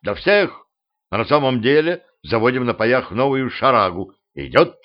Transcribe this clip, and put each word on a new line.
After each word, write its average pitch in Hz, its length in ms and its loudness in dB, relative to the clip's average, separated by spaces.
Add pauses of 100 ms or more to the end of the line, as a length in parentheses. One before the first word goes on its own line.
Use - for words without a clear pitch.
для - 140 -4
всех. 202 500 0 (440)
А 98 80 -4
на 110 80 -2
самом 131 360 2
деле 156 440 0 (180)
заводим 123 400 0
на 120 100 -2
паях 117 380 -2
новую 131 380 -2
шарагу. 101 640 0 (200)
Идёт. 71 520 0